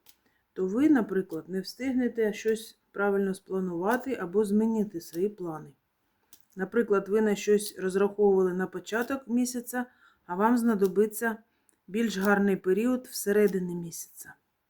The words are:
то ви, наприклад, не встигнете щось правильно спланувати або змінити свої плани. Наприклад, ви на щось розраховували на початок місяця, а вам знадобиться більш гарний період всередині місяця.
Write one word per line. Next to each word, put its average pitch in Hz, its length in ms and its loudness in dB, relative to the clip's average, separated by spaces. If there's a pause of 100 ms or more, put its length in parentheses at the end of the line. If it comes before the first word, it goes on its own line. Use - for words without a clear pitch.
(520)
то 185 140 -4
ви, 254 240 2
наприклад, 190 580 0
не 185 120 -6
встигнете 240 720 -2
щось 220 460 -4 (120)
правильно 196 440 0
спланувати 190 800 -4
або 190 300 0
змінити 208 560 0
свої 180 280 -4
плани. 160 400 -10 (880)
Наприклад, 196 520 0
ви 214 120 2
на 214 140 4
щось 208 440 0
розраховували 190 760 2
на 185 120 -2
початок 233 640 -6
місяця, 247 580 -2 (400)
а 175 80 -8
вам 226 240 4
знадобиться 214 800 0 (500)
більш 196 320 -2
гарний 196 380 2
період 226 500 0
всередині 190 680 0
місяця. - 600 -12 (360)